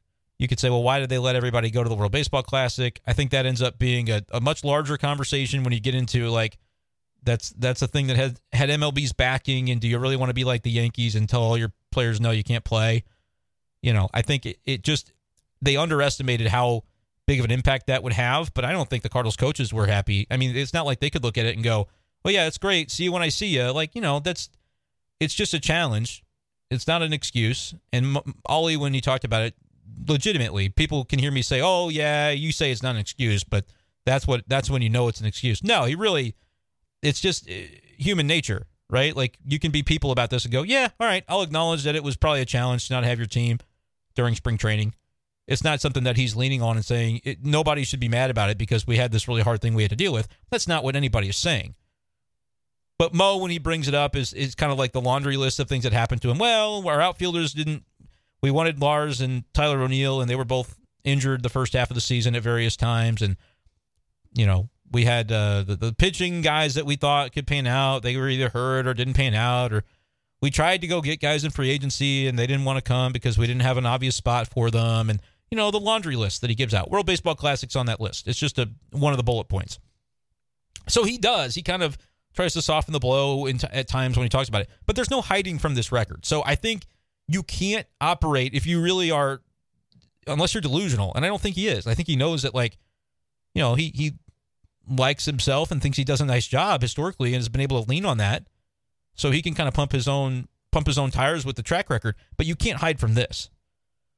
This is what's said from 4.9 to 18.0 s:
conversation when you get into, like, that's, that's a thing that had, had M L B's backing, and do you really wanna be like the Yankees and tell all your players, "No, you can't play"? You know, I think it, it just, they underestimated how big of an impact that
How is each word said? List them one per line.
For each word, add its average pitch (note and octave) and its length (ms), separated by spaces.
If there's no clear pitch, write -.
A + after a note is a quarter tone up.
conversation C#3 680
when B2 80
you A#2 80
get B2+ 140
into, B2 360
like, A2+ 280
that's, A#2 300
that's B2 320
a C3 40
thing C#3 200
that B2+ 100
had, C3 220
had C3+ 200
M D3 100
L D3 100
B's C#3 220
backing, C3 560
and A#2+ 100
do A#2 80
you A#2 120
really C3 160
wanna B2+ 180
be B2+ 120
like B2 180
the A#2+ 80
Yankees A#2 420
and G#2+ 160
tell B2 140
all A#2 160
your A2+ 140
players, A#2 280
"No, A#2 120
you A2 120
can't A#2 200
play"? A2+ 400
You A#2+ 100
know, G2 220
I A#2+ 80
think C#3 240
it, - 180
it C3 160
just, - 320
they C#3 160
underestimated C#3 680
how A#2+ 380
big C#3+ 140
of A#2+ 60
an A2+ 60
impact B2+ 360
that C3 160